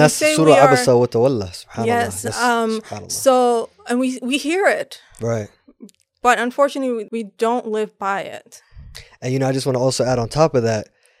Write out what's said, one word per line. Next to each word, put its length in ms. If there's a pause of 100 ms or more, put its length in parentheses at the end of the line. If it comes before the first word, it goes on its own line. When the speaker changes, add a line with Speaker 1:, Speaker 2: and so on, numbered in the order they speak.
Speaker 1:
that's 100
Speaker 2:
say 220
Speaker 1:
Surah 180
Speaker 2:
we 40
are 120
Speaker 1:
Abasa 280
wa 100
Tawalla, 420 (160)
subhanallah. 200
Speaker 2:
Yes, 360
Speaker 1:
That's, 180
Speaker 2:
um, 400
Speaker 1:
subhanallah. 320
Speaker 2:
so, 580 (200)
and 100
we, 220
we 160
hear 300
it. 340 (180)
Speaker 1:
Right. 300 (720)
Speaker 2:
But 180
unfortunately, 560
we, 160
we 120 (140)
don't 300
live 320
by 220
it. 400 (600)
Speaker 1:
And, 120
you 60
know, 100
I 20
just 140
wanna 160
also 240
add 140
on 100
top 260
of 80
that, 240 (340)